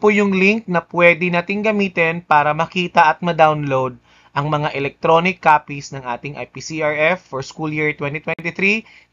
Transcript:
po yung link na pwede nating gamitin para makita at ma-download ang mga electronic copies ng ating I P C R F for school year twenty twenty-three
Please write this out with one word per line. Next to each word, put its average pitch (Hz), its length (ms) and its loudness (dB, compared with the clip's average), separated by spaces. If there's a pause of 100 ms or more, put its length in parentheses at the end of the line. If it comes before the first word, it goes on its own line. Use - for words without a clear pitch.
po 214 80 4
yung 202 240 2
link 202 320 2
na 175 160 -2
pwede 170 480 2
nating 175 320 -2
gamitin 185 640 -2
para 151 320 2
makita 170 560 2
at - 80 -6
ma-download 151 800 0 (360)
ang 143 160 -2
mga 147 240 -4
electronic 165 640 0
copies 147 560 0
ng 131 80 -14
ating 123 320 -10
I 123 80 -12
P 131 160 -16
C 156 240 -6
R 151 80 0
F 160 320 0
for 131 160 -10
school 156 320 -8
year 151 240 -2
twenty 147 240 -8
twenty-three 185 640 -4 (280)